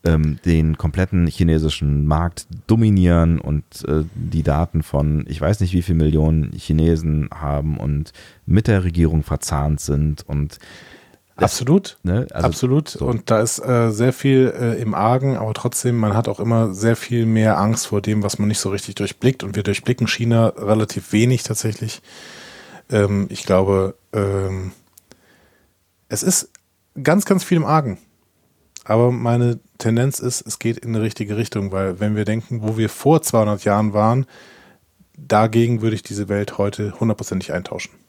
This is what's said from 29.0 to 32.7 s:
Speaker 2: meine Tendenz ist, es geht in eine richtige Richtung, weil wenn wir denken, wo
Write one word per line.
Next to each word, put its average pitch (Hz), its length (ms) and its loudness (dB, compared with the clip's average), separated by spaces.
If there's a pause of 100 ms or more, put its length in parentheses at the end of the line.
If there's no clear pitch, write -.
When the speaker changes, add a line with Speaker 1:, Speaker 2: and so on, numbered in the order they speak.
Speaker 2:
meine 120 480 0 (200)
Tendenz 117 420 0
ist, 123 260 -6
es - 120 -12
geht 117 180 -4
in 113 180 -8
eine 110 80 -2
richtige 107 360 -4
Richtung, 101 340 -4
weil 95 280 -2
wenn 107 140 0
wir 104 120 -2
denken, 110 360 -4
wo 110 140 -2